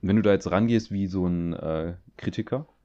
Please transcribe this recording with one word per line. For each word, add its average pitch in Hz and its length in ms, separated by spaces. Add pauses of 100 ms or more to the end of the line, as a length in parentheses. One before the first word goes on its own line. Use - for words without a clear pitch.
wenn 101 160
du 110 40
da 101 100
jetzt - 200
rangehst 110 400
wie 98 160
so 90 200
ein, 85 260
äh, 80 420 (220)
Kritiker, - 500 (180)